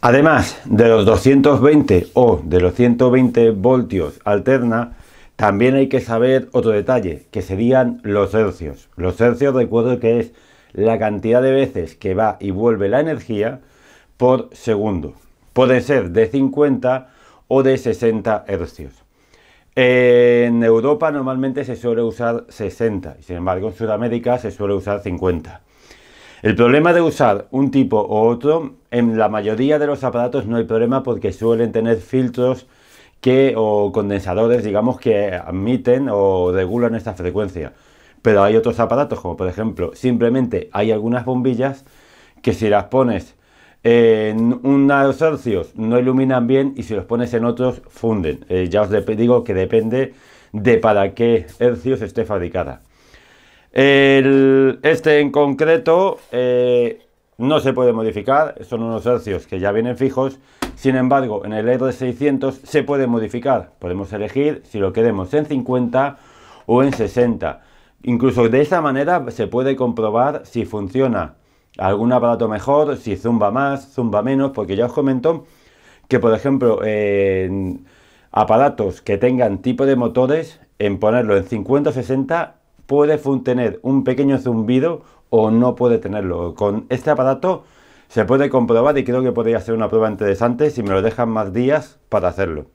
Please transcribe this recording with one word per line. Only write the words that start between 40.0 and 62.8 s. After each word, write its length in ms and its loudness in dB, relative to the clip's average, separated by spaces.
hay 180 -2
algunas 340 -2
bombillas 600 -4
que 120 0
si 160 -2
las 160 4
pones 500 -2
en 800 4
unos 580 2
hercios 540 -2
no 240 0
iluminan 480 0
bien 280 2
y 80 -12
si 120 -8
los 100 -6
pones 300 -4
en 100 0
otros 420 -2
funden. 600 -4
Eh, 180 -2
ya 140 0
os 80 0
dep-, 260 -2
digo 280 2
que 100 -6
depende 600 -2
de 240 2
para 360 2
qué 320 0
hercios 420 0
esté 240 -6
fabricada. 560 -6
El, 1120 4
este 380 2
en 100 0
concreto, 840 2
eh, 640 0
no 240 0
se 100 0
puede 220 2
modificar, 640 -2
son 180 -6
unos 220 -6
hercios 420 -2
que 120 -8
ya 120 0
vienen 260 -2
fijos. 420 -2
Sin 220 0
embargo, 480 0
en 80 -8
el 160 -2
R 240 0
seiscientos 720 -4
se 200 -2